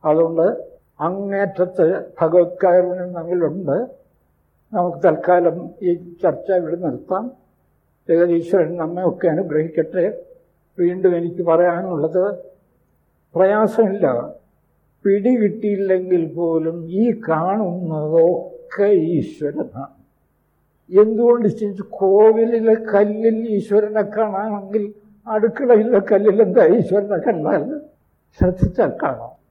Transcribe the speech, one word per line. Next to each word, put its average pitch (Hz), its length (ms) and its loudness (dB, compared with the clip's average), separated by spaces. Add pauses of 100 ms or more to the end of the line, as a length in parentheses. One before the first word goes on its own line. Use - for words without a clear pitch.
അതുകൊണ്ട് 165 600 0 (360)
അങ്ങേറ്റത്തെ 185 1040 -2 (160)
ഭഗവത് 170 440 2
കാരുണ്യം 180 480 2
നമ്മിലുണ്ട്. 175 760 -4 (840)
നമുക്ക് 175 340 -2
തൽക്കാലം 170 640 2 (120)
ഈ 175 120 0
ചർച്ച - 580 -4
ഇവിടെ 170 240 -2
നിർത്താം. 185 560 -6 (760)
ജഗതീശ്വരൻ 170 680 0
നമ്മയൊക്കെ 175 520 -4
അനുഗ്രഹിക്കട്ടെ. 165 920 -4 (560)
വീണ്ടും 180 380 0
എനിക്ക് 170 260 -6
പറയാനുള്ളത്, 175 920 0 (1040)
പ്രയാസമില്ല, 190 960 0 (720)
പിടികിട്ടിയില്ലെങ്കിൽ 196 1300 0
പോലും 165 520 -4
ഈ 208 420 -2
കാണുന്നതൊക്കെ 175 1600 -2
ഈശ്വരനാണ്. 160 1120 -4 (1000)
എന്തുകൊണ്ട് 220 480 4
ചിന്തിച്ചു? 202 340 -4
കോവിലിലെ 220 920 4
കല്ലിൽ 220 720 0
ഈശ്വരനെ 208 540 0
കാണാമെങ്കിൽ 208 920 -4 (320)
അടുക്കളയിലെ 226 760 2 (120)
കല്ലിൽ 208 300 4
എന്താ 185 240 4
ഈശ്വരനെ 202 500 2
കണ്ടാൽ? 175 640 -2 (600)
ശ്രദ്ധിച്ചാൽ 185 520 0 (100)
കാണാം. 117 380 -8 (100)